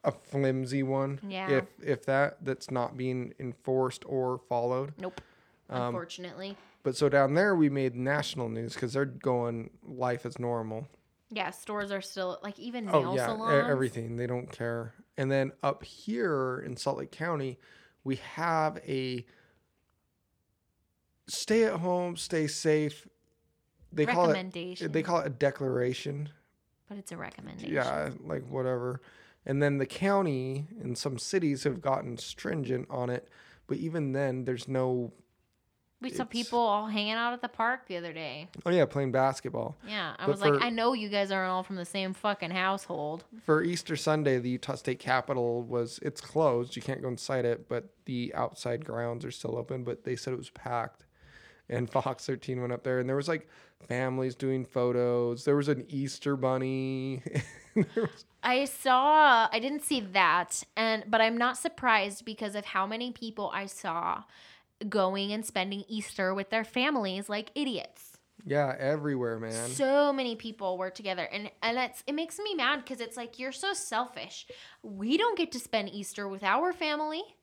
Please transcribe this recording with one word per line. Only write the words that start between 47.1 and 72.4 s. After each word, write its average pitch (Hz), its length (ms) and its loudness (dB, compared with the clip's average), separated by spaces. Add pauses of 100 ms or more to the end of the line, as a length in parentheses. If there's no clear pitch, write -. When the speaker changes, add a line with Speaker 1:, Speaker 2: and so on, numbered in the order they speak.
Speaker 1:
it, 120 240 0
but 113 200 -4 (160)
the 123 300 -4
outside - 500 -2
grounds 117 380 -4
are 120 80 -8
still - 260 -6
open. 123 280 -6
But - 180 -6
they 127 140 -2
said 131 160 -6
it 123 40 -4
was 120 120 -12
packed. 120 560 -6 (640)
And 120 200 -2
<laughs> - 20 -14
Fox 131 340 0
thirteen 131 340 -4
went 123 140 -2
up 120 100 -6
there, 127 160 2
and 127 80 0
there 135 80 0
was, 143 140 -2
like, 160 180 -4 (400)
families 131 480 0
doing 131 300 0
photos. 123 800 2
There 143 100 6
was 143 140 2
an 127 200 2
Easter 139 480 -2
bunny. 131 920 0
<laughs> - 60 -10 (420)
There 220 280 2
was - 220 -8 (180)
Speaker 2:
I 254 220 4
saw, 269 840 8
I 226 80 2
didn't 277 220 -2
see 277 200 2
that, 180 600 4 (160)
and, 220 300 2
but 220 140 6
I'm 226 180 6
not 247 180 2
surprised 220 640 2
because 214 300 -6
of 208 120 -4
how 190 200 0
many 233 260 -4
people 220 400 -6
I 196 140 -4
saw 170 600 -4 (640)
going 196 440 2
and 214 120 -4
spending 196 440 -4
Easter 196 480 -2
with 196 160 -4
their 220 140 0
families 220 640 0
like 214 260 -4
idiots. - 600 -6 (300)
Speaker 1:
Yeah, 143 320 2
everywhere, 131 640 0
man. 113 300 -4
Speaker 2:
So 277 440 4
many 254 220 -2
people 196 420 -4
were 185 140 -4
together, 185 400 -4
and, 208 180 -6 (140)
and 233 160 2
it's, 254 260 -4
it 285 80 -4
makes 330 240 -4
me 415 160 -4